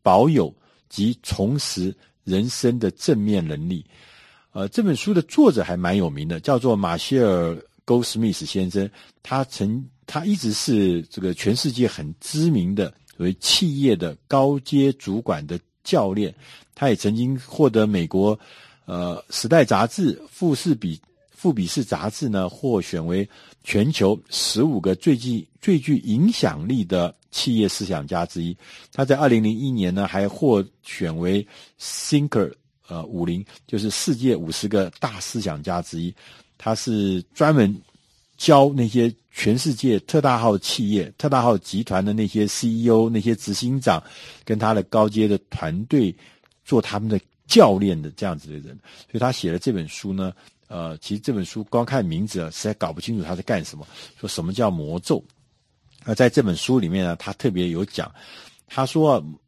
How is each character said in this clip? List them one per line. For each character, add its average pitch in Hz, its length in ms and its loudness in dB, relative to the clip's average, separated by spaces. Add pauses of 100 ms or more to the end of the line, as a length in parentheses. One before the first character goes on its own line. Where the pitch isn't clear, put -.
保 104 280 6
有 107 260 2 (320)
及 110 340 -2
重 117 380 -2
拾 92 340 -4 (300)
人 98 240 0
生 123 320 0
的 107 120 0
正 - 260 0
面 104 280 0
能 78 220 -6
力。 90 180 -6 (680)
呃， 98 160 -6
这 - 120 -2
本 190 140 2
书 202 180 -2
的 175 100 4
作 240 280 6
者 117 100 0
还 90 140 -2
蛮 90 220 0
有 90 120 2
名 73 200 -6
的， 82 100 -4
叫 139 180 2
做 117 200 2
马 87 180 0
歇 131 260 0
尔 87 400 0 (240)
·Goldsmith 113 600 0
先 92 260 -4
生。 98 180 -2 (320)
他 135 240 -2
曾， 110 380 -4 (220)
他 151 180 -6
一 208 120 0
直 120 180 -4
是 98 500 0
这 - 160 -14
个 92 140 -4
全 104 220 -2
世 131 160 -2
界 120 160 0
很 78 320 -8
知 160 320 0
名 98 240 0
的 98 180 -2 (240)
所 87 80 -4
谓 92 140 0
企 143 420 0
业 127 140 4
的 82 200 -6 (120)
高 139 320 2
阶 139 340 2
主 101 260 -6
管 87 260 -4
的 85 140 -8 (240)
教 107 300 0
练。 101 200 -2 (420)
他 143 140 2
也 110 60 4
曾 107 200 0
经 123 240 -2
获 - 280 2
得 110 200 4
美 95 180 2
国， 101 340 2 (460)
呃， 87 460 -8
《时 - 160 -6
代》 147 180 6
杂 120 220 4
志、 170 320 -2 (120)
富 170 220 0
士 143 220 0
比-， - 240 -8 (360)
富 185 160 0
比 107 140 0
士 120 180 -4
杂 92 240 -4
志 123 220 -4
呢， 98 180 0
获 117 320 -2
选 85 240 -4
为 92 240 -2 (360)
全 110 280 2
球 107 280 2 (100)
十 - 320 -2
五 139 180 2
个 92 140 0
最 135 240 2
具-， 113 300 -4 (120)
最 185 200 2
具 135 180 0
影 135 340 2
响 85 360 -2
力 117 180 0
的 87 280 0 (180)
企 - 260 -2
业 104 100 4
思 - 160 -4
想 85 220 -4
家 87 220 -4
之 85 160 -8
一。 85 120 -6 (380)
他 135 100 -2
在 135 140 2
二 147 100 4
零 117 160 6
零 110 140 0
一 135 140 -4
年 95 220 0
呢， 98 140 -2
还 98 220 -2
获 110 340 2 (200)
选 82 340 -8
为 95 280 -2 (340)
Thinker， 143 760 -2 (340)
呃， 82 180 -10
五 87 200 -6
零， 87 180 -4 (220)
就 107 140 -4
是 107 100 -2
世 - 260 -2
界 120 200 2
五 82 160 -8
十 - 160 -6
个 98 200 0 (120)
大 104 200 -6
思 - 220 -8
想 78 220 -8
家 87 180 -4
之 85 180 -10
一。 87 140 -6 (460)
他 113 160 -2
是 101 460 -2 (120)
专 156 200 2
门 151 280 4 (560)
教 143 360 8
那 123 140 2
些 117 260 2 (160)
全 - 280 0
世 135 160 0
界 113 280 2
特 - 200 2
大 131 160 4
号 113 200 4
企 104 340 -2
业、 98 260 -2
特 151 100 -2
大 135 140 4
号 117 160 4
集 95 260 -4
团 95 200 0
的 104 100 0
那 107 120 0
些 104 220 0
C 113 220 -2
E 117 200 0
O、 113 200 6
那 113 100 0
些 113 160 2
执 - 180 -8
行 123 260 -2
长， 90 220 2 (440)
跟 110 120 -2
他 107 160 2
的 104 100 2
高 107 240 2
阶 107 200 0
的 101 100 2 (120)
团 85 360 -6
队 120 300 2 (480)
做 120 180 2
他 - 160 -6
们 107 120 -4
的 104 100 0 (260)
教 131 320 6
练 95 240 0
的 76 100 -10
这 - 140 -10
样 85 140 -6
子 76 100 -20
的 76 100 -14
人。 71 80 -16 (440)
所 - 0 -
以 117 80 -6
他 123 140 0
写 87 180 -4
的 87 80 -2
这 123 140 -2
本 87 120 -4
书 95 280 -10
呢， 95 180 -4 (380)
呃， 82 300 -10
其 - 140 -8
实 104 60 -6
这 127 140 -4
本 101 100 -2
书 110 220 -10
光 120 200 0
看 135 180 0
名 85 220 -2
字 107 140 -6
啊， 80 100 -6
实 - 140 -12
在 107 120 -2
搞 80 180 -4
不 80 80 -12
清 117 160 -6
楚 92 60 -4
他 85 120 -6
在 87 60 -10
干 98 220 -4
什 76 140 -14
么， 73 80 -18 (320)
说 107 100 -10
什 87 160 -6
么 90 100 -6
叫 107 180 0
魔 80 300 -6
咒。 - 200 0 (840)
那 110 100 -2
在 127 140 4
这 147 120 4
本 98 140 0
书 127 240 0
里 95 80 0
面 92 160 -2
呢， 85 140 -2
他 - 160 -10
特 - 180 -2
别 90 160 -2
有 87 160 -4
讲， 82 260 -8 (560)
他 135 200 -2
说 151 300 2
啊 95 80 -2 (240)